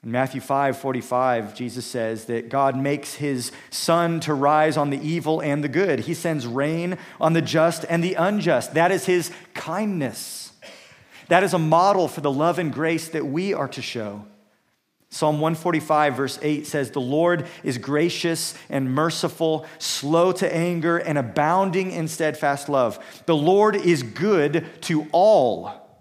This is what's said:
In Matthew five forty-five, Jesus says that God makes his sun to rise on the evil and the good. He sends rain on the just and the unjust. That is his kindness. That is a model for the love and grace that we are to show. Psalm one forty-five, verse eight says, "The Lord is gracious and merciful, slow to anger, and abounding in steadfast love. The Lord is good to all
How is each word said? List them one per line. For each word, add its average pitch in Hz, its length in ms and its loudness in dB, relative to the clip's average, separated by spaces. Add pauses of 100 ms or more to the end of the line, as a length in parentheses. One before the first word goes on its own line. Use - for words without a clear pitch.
In 117 80 -8
Matthew 131 300 -2
five 135 360 0
forty-five, 123 760 -2
Jesus 123 300 -8
says 113 400 -6
that 117 240 -6
God 135 260 2
makes 143 380 -4
his 135 400 -4 (160)
sun 165 520 2
to 151 120 -2
rise 151 420 4
on 147 140 2
the 139 100 -4
evil 156 400 -2
and 147 240 0
the 143 60 -2
good. 151 320 0
He 160 120 -4
sends 156 320 -4
rain 160 520 -2 (240)
on 160 100 4
the 165 100 4
just 165 460 2
and 170 160 0
the 185 120 0
unjust. 165 580 0
That 170 180 4
is 190 140 0
his 180 260 2 (220)
kindness. 165 960 -6 (800)
That 180 140 6
is 180 100 0
a 180 60 2
model 170 500 4
for - 100 -10
the 143 120 0
love 156 280 0
and 151 140 -2
grace 160 360 -2
that 151 160 -4
we 180 280 -2
are 139 160 -2
to - 120 -12
show. 104 440 -8 (840)
Psalm 151 300 0
one 160 160 0
forty-five, 151 600 2
verse 131 240 -4
eight 151 260 -2
says, 135 240 -4
"The 143 80 -4
Lord 156 480 0 (160)
is 123 140 -2
gracious 160 760 -2 (140)
and 135 240 -2
merciful, 160 720 0 (140)
slow 170 540 2
to 185 200 -2
anger, 170 440 0
and 156 200 -2
abounding 175 760 0
in 160 180 -4
steadfast 151 580 -2
love. 127 580 -2
The 165 120 4
Lord 202 400 4
is 170 260 2
good 151 640 0 (160)
to 151 320 0
all 156 580 4 (300)